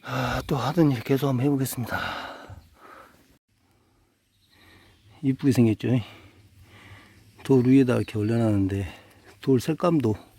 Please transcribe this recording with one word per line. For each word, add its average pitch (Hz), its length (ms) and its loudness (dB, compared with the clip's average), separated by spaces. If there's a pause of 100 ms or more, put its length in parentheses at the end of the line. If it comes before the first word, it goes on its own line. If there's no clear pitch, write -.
아, 127 440 -6
또 151 100 -2
하던 147 360 2
일 117 100 -4
계속 139 260 -2
한번 127 180 0
해보겠습니다. - 880 -6 (2750)
이쁘게 135 280 0
생겼죠? 113 380 2 (1500)
돌 127 240 4
위에다 127 300 4
이렇게 110 220 -4
올려놨는데 104 680 0 (540)
돌 131 200 2
색감도 151 540 0 (240)